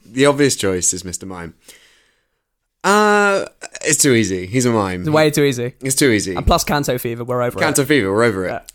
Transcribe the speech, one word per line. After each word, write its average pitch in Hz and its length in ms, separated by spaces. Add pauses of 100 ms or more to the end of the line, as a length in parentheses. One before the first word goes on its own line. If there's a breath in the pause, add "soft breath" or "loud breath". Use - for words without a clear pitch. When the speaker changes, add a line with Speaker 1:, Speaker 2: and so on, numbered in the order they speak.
Speaker 1:
The 127 200
obvious 139 300
choice 92 380
is 90 100
Mister 92 220
Mime. 87 300 (1300 soft breath)
Uh, 202 640 (400)
it's 151 160
too 139 120
easy. 92 320
He's 120 200
a 123 60
mime. 95 300
Speaker 2:
It's 156 80
way 151 220
too 147 120
easy. 123 380
Speaker 1:
It's 131 140
too 143 160
easy. 98 240
Speaker 2:
And 95 100
plus - 200
Kanto 143 320
Fever, 117 260
we're 123 180
over 123 180
Speaker 1:
Kanto 156 240
Speaker 2:
it. 127 40
Speaker 1:
Fever, 123 240
we're 107 120
over 95 220
it. 87 60
Speaker 2:
Yeah. - 100 (140)